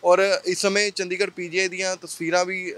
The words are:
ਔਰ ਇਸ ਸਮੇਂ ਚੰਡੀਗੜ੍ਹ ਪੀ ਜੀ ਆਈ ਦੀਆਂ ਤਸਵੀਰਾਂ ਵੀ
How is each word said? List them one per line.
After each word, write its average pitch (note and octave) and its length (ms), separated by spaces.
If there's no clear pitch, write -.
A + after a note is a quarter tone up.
ਔਰ F#3 400
ਇਸ F3+ 140
ਸਮੇਂ G3+ 320
ਚੰਡੀਗੜ੍ਹ F#3 400
ਪੀ F3 180
ਜੀ E3+ 100
ਆਈ F#3+ 100
ਦੀਆਂ F#3 280
ਤਸਵੀਰਾਂ E3+ 480
ਵੀ F#3 340